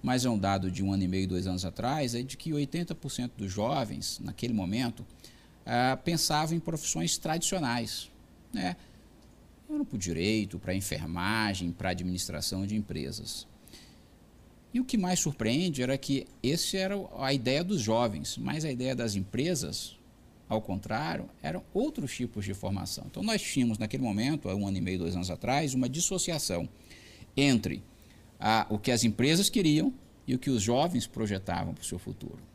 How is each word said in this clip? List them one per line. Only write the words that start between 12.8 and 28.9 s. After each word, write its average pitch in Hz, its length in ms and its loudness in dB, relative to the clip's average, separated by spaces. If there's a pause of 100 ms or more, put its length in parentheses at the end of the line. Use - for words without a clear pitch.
E 240 60 2
o 254 60 0
que 254 120 2
mais 180 220 4
surpreende 139 640 2
era 131 140 2
que 139 280 0 (160)
esse 160 360 0
era 190 200 0
o, - 240 -8
a 135 120 2
ideia 135 320 2
dos 185 160 0
jovens, 110 560 2
mas 151 260 -2
a 156 80 -2
ideia 127 240 -2
das 117 180 -2
empresas, 120 840 -2 (480)
ao 110 120 0
contrário, - 720 -4 (140)
eram 160 180 -4 (100)
outros 214 400 0
tipos 117 320 -4
de 98 120 -4
formação. 98 500 -4
Então, - 160 -8
nós 220 180 0
tínhamos, 117 380 2
naquele 131 240 -2
momento, 120 480 0
há 95 60 0
um 101 100 0
ano 98 120 0
e - 40 0
meio, 92 160 0
dois 85 180 0
anos 90 140 -2
atrás, 131 460 0
uma 127 120 2
dissociação 160 800 0 (680)
entre 135 460 4 (560)
a, 107 280 4
o 104 120 0
que 117 100 0
as 117 140 4